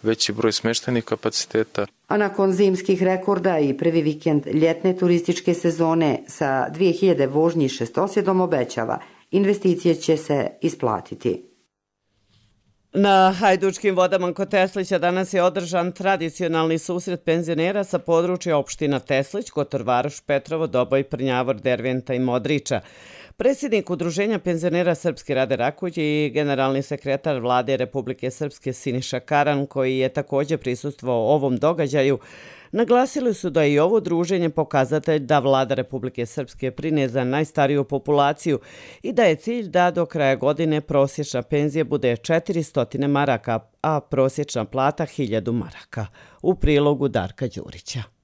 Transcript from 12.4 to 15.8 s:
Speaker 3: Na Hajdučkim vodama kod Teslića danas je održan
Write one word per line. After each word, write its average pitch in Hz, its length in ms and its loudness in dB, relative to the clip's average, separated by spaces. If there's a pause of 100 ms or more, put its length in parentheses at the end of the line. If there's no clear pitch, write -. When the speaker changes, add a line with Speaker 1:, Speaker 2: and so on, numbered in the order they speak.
Speaker 3:
Na 190 460 6
Hajdučkim 190 580 2
vodama 180 360 2
kod 196 180 -4
Teslića 190 480 0
danas 180 340 0
je 180 100 2
održan 180 500 0